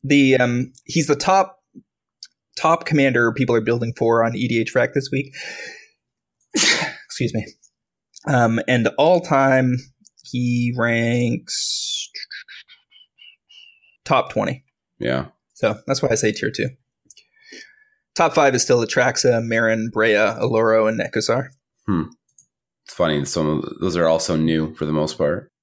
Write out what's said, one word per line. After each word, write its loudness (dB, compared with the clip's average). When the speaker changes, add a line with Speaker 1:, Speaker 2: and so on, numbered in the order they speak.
Speaker 1:
The, 4
um, 0
he's 0
the 2
top, 0
top 0
commander 2
people -2
are 2
building -2
for 2
on -2
E -4
D 0
H -6
rec 0
this -4
week. -6
<coughs> -
Excuse -2
me. -4
Um, 2
and 2
all 4
time, 2
he -2
ranks -2
top 0
twenty. -4
Speaker 2:
Yeah. -2
Speaker 1:
So -2
that's -4
why -2
I 0
say 0
tier -6
two. -6
Top 2
five 4
is 0
still 2
Atraxa, 0
Marin, 0
Breya, 2
Oloro, 2
and -2
Nekusar. -2
Speaker 2:
Hmm. -2
It's -20
funny. 0
Some -2
of -2
those -2
are 2
also 0
new 0
for -6
the -2
most -2
part. -4